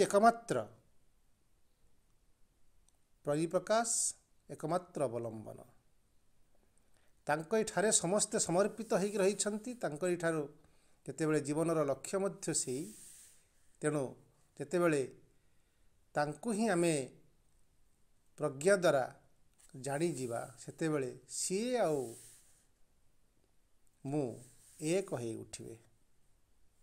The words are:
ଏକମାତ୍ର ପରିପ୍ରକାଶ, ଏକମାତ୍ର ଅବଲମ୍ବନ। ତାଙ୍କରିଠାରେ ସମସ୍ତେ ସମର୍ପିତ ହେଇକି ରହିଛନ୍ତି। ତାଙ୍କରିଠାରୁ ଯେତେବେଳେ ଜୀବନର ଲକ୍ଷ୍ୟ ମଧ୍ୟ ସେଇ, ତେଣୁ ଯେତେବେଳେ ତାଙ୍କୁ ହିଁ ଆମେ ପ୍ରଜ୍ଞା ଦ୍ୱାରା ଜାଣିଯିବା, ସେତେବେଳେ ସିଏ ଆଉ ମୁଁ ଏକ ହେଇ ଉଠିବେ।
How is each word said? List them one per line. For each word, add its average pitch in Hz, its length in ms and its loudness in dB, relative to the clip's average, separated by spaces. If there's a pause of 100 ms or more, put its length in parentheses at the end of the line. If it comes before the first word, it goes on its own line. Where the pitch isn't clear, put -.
ଏକମାତ୍ର 202 540 4 (2750)
ପରିପ୍ରକାଶ, 180 680 0 (580)
ଏକମାତ୍ର 165 560 -4
ଅବଲମ୍ବନ। 113 540 -6 (1700)
ତାଙ୍କରିଠାରେ 180 640 0
ସମସ୍ତେ 196 460 2
ସମର୍ପିତ 202 560 0
ହେଇକି 202 240 0
ରହିଛନ୍ତି। 208 560 0
ତାଙ୍କରିଠାରୁ 165 680 -2 (640)
ଯେତେବେଳେ 156 340 2
ଜୀବନର 160 440 0
ଲକ୍ଷ୍ୟ 139 340 -2
ମଧ୍ୟ 185 360 -2
ସେଇ, 135 300 -2 (1000)
ତେଣୁ 151 220 0 (560)
ଯେତେବେଳେ 160 420 2 (1120)
ତାଙ୍କୁ 147 360 -2
ହିଁ 220 180 0
ଆମେ 170 260 4 (1500)
ପ୍ରଜ୍ଞା 147 360 2
ଦ୍ୱାରା 151 280 4 (680)
ଜାଣିଯିବା, 131 680 -2 (180)
ସେତେବେଳେ 147 520 -2 (180)
ସିଏ 233 500 -2
ଆଉ 156 240 2 (2000)
ମୁଁ 139 200 0 (560)
ଏକ 170 340 0
ହେଇ 117 220 -4
ଉଠିବେ। 113 400 -14 (1080)